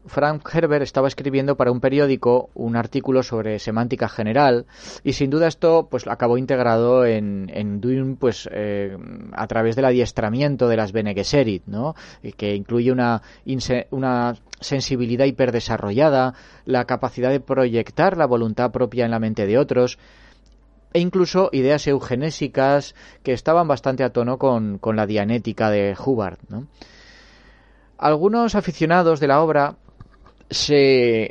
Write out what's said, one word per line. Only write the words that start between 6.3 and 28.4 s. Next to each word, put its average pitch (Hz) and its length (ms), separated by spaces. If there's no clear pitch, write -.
integrado 123 720
en, 104 480
en 101 260
Dune, 131 400
pues, 117 320
eh, 101 460
a 110 140
través 113 300
del 135 100
adiestramiento 123 840
de 117 80
las 107 160
Bene 104 220
Gesserit, 101 540
¿no? 117 260
Y 107 100
que 104 220
incluye 120 380
una 120 300
inse-, 127 460
una 123 440
sensibilidad 123 640
hiperdesarrollada, 127 1080
la 123 180
capacidad 127 460
de 139 100
proyectar 131 800
la 156 80
voluntad 117 460
propia 120 340
en 113 40
la 113 100
mente 110 260
de 104 100
otros, 127 420
e 170 80
incluso 180 520
ideas 135 340
eugenésicas 139 1080
que 135 100
estaban 165 360
bastante 131 360
a 123 80
tono 123 240
con, 113 400
con 110 200
la 107 100
dianética 107 640
de 101 280
Hubbard, 104 420
¿no? 123 160
Algunos 202 520